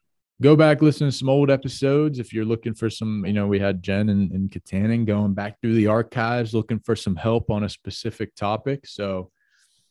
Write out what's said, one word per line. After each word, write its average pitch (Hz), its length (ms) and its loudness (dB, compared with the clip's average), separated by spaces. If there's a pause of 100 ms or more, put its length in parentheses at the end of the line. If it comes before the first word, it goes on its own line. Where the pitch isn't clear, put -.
(420)
go 143 140 8
back, 151 260 6
listen 151 260 4
to 131 40 0
some 135 180 -4
old 139 220 4
episodes. 139 680 0
If 113 140 -10
you're 110 120 -2
looking 113 280 -2
for 110 160 -4
some, 107 360 -4
you 104 80 -2
know, 104 140 0
we 101 120 2
had 98 240 -2
Jen 101 260 0
and, 101 220 2
and 95 180 -4
Katanen 110 560 -2
going 104 280 0
back 101 280 -8
through 113 140 0
the 107 120 4
archives, 113 680 -2
looking 110 260 -2
for 113 160 -2
some 98 200 -4
help 113 360 -2
on 104 120 -2
a 101 60 -4
specific - 680 -10
topic. 110 520 -6
So 95 420 -8 (600)